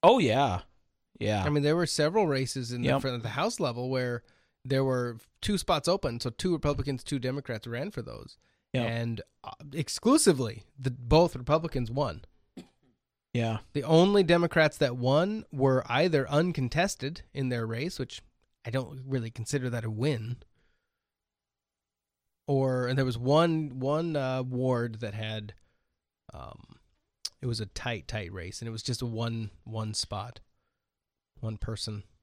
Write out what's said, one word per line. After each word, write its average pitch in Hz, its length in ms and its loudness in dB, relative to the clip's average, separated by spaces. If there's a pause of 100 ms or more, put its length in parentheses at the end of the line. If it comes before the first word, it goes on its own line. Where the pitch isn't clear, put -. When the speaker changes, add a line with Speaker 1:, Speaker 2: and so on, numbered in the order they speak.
Speaker 1:
Oh, 226 180 10
yeah. 117 420 4 (580)
Yeah. 104 240 0
Speaker 2:
I 147 60 0
mean, 147 140 2
there 147 120 4
were 175 100 0
several 170 420 2
races 131 440 -2
in 123 100 -6
the, 135 80 2
Speaker 1:
Yep. 135 120 2
Speaker 2:
for 127 160 -4
the 117 120 -6
House 196 300 -2
level 123 300 -2
where 127 340 -4 (400)
there 135 220 2
were 123 320 0 (240)
two 208 160 0
spots 160 320 0
open, 135 320 0
so 127 80 -2
two 175 240 -2
Republicans, 143 500 -2
two 139 160 -4
Democrats 127 480 -6
ran 127 240 -6
for 123 100 -8
those. 62 360 -14 (360)
Speaker 1:
Yep. 120 160 0
Speaker 2:
And, 117 320 -4 (220)
uh, - 80 -12 (220)
exclusively, 151 920 4 (140)
the, 131 140 -4
both 151 440 4
Republicans 143 540 0
won. 123 340 -4 (1120)
Speaker 1:
Yeah. 113 260 -2 (140)
Speaker 2:
The 143 100 -2
only 185 400 8
Democrats 170 540 4
that 123 180 2
won 156 560 2
were 131 360 2
either 143 420 2
uncontested 160 920 0 (100)
in 135 160 -2
their 117 160 -2
race, 117 320 -6
which - 240 -8 (440)
I 117 40 -6
don't 131 380 -4
really 120 240 -4
consider 127 400 -4
that 117 140 -4
a 113 40 -2
win, 120 480 -2 (2000)
or, 131 400 2
and 131 100 0
there 135 80 2
was 120 120 -2
one, 147 640 2
one, 156 360 -2
uh, 131 280 -2
ward 123 580 0
that 104 120 -8
had, 107 400 -8 (800)
um, - 440 -18 (640)
it 135 40 -10
was 117 140 -4
a 104 80 -6
tight, 113 400 -6
tight 98 260 -8
race, 92 280 -10
and 117 60 -8
it 113 40 -8
was 110 120 -10
just 120 180 -4
a 127 40 -4
one, 113 460 -4 (120)
one 110 300 -6
spot, 104 460 -8 (1000)
one 110 180 -6
person 107 460 -6 (200)